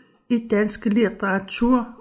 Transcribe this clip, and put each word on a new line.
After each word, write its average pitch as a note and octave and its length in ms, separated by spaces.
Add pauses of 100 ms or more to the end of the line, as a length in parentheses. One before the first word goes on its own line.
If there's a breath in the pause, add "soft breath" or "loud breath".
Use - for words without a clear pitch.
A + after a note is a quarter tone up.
(300 loud breath)
i A#3 220
dansk G#3+ 340
litteratur A3 1160